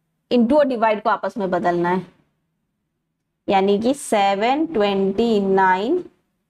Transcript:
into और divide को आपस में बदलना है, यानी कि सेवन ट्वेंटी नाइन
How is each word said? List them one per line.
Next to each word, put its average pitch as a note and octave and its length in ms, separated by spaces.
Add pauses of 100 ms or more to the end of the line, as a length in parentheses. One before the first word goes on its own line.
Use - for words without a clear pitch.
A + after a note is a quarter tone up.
(300)
into A#3+ 280
और D4 80
divide A3 360
को A3+ 80
आपस G3 280
में F#3+ 120
बदलना F3 380
है, F#3 180 (1400)
यानी G3 320
कि B3 140
सेवन A3 720
ट्वेंटी G3+ 760
नाइन F#3+ 600 (480)